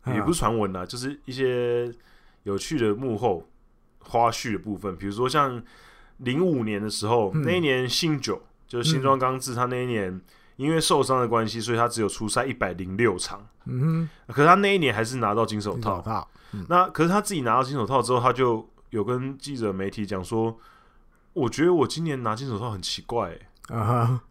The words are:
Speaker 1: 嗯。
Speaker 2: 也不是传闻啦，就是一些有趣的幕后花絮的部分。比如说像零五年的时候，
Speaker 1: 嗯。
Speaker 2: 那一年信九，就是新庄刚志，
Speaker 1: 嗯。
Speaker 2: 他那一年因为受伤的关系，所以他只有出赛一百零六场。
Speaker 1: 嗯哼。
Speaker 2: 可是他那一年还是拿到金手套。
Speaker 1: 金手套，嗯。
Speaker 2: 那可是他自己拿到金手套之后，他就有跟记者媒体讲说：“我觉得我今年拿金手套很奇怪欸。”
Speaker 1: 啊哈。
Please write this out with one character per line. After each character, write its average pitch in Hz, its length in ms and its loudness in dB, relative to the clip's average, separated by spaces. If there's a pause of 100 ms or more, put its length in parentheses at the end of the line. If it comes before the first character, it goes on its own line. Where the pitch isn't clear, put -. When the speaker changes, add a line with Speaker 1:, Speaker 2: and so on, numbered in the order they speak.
Speaker 1:
嗯。 127 100 -2
Speaker 2:
也 104 80 0
不 151 120 0
是 - 60 -2
传 113 200 0
闻 95 140 -2
啦， 90 120 -8
就 123 120 -12
是 139 260 -8
一 131 80 -12
些 123 580 0 (540)
有 98 140 -2
趣 156 200 -4
的 110 160 2
幕 117 240 -4
后 101 300 0 (520)
花 117 300 2
絮 110 220 -4
的 95 80 -2
部 98 180 -6
分。 95 200 -6
比 95 80 -10
如 101 80 -4
说 123 160 -2
像 131 340 0 (540)
零 135 280 0
五 139 200 2
年 104 160 -2
的 107 80 -4
时 104 180 -6
候， 110 260 2
Speaker 1:
嗯。 156 100 0
Speaker 2:
那 160 100 0
一 180 80 2
年 131 260 2
信 151 320 0
九， - 220 -4 (260)
就 123 160 -4
是 160 80 2
新 151 100 2
庄 135 160 4
刚 131 220 0
志， 127 140 -8
Speaker 1:
嗯。 - 20 -6
Speaker 2:
他 123 120 0
那 127 160 -2
一 - 20 -2
年 95 360 -4 (360)
因 139 120 -2
为 160 120 2
受 147 200 4
伤 131 200 2
的 120 60 2
关 113 200 2
系， 110 140 -6
所 117 120 -2
以 113 40 2
他 117 100 4
只 113 140 -2
有 101 80 2
出 110 180 -6
赛 120 180 0
一 135 80 -4
百 92 200 -2
零 92 240 -6
六 110 200 4
场。 - 300 -10 (180)
Speaker 1:
嗯 127 140 -6
哼。 160 540 -2
Speaker 2:
可 135 80 2
是 151 60 8
他 180 80 10
那 202 200 4
一 - 20 4
年 139 160 2
还 110 100 0
是 120 140 -4
拿 107 160 0
到 113 120 2
金 104 160 -4
手 101 120 -4
套。 - 20 -4
Speaker 1:
金 110 80 -6
手 95 180 -2
套， 92 260 -6 (260)
嗯。 190 160 -10
Speaker 2:
那 180 200 4
可 - 140 2
是 170 60 4
他 202 120 2
自 - 120 -6
己 156 80 -2
拿 117 140 2
到 131 80 4
金 131 100 -4
手 123 120 0
套 127 160 2
之 113 100 0
后， 123 80 4
他 123 140 4
就 120 340 2 (220)
有 - 140 -2
跟 127 340 -2
记 143 180 -10
者 110 160 -2
媒 95 180 -2
体 101 160 -4
讲 95 180 -4
说 113 340 -2 (760)
：“我 131 160 0
觉 139 140 0
得 180 100 6
我 139 140 4
今 160 160 -6
年 143 200 -4
拿 110 120 0
金 135 120 -8
手 107 120 -4
套 117 120 -6
很 95 100 -6
奇 - 220 -8
怪 110 260 -2
欸。” - 180 -16 (280)
Speaker 1:
啊 113 80 -2
哈。 117 460 2